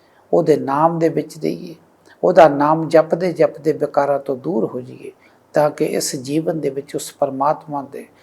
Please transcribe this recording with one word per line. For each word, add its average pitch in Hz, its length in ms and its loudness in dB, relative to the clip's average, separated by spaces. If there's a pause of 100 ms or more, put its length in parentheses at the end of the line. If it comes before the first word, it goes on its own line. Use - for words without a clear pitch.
(320)
ਉਹਦੇ 160 240 4
ਨਾਮ 147 420 0
ਦੇ 165 100 2
ਵਿੱਚ 156 300 -6
ਰਹੀਏ, 170 360 -8 (500)
ਉਹਦਾ 175 240 8
ਨਾਮ 147 400 0
ਜਪਦੇ 165 440 2
ਜਪਦੇ 151 400 0
ਵਿਕਾਰਾਂ 143 460 0
ਤੋਂ 135 180 -6
ਦੂਰ 165 380 -4
ਹੋ 123 60 -8
ਜਾਈਏ, 127 320 -16 (400)
ਤਾਂ 151 180 2
ਕਿ 151 140 -4
ਇਸ - 320 -4
ਜੀਵਨ 156 440 -4
ਦੇ 147 100 -2
ਵਿੱਚ 139 240 -10
ਉਸ - 180 -8
ਪਰਮਾਤਮਾ 143 720 -2
ਦੇ 123 260 -16 (140)